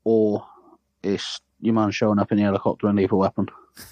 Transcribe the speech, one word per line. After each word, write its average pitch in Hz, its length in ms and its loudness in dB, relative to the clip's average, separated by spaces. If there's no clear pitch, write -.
Or 107 420 2
it's - 380 -6
your 113 140 0
man 110 160 2
showing 104 280 0
up 104 120 -2
in 107 80 2
the 104 60 2
helicopter 101 420 -2
and 104 100 2
Lethal 98 220 0
Weapon. 95 300 -2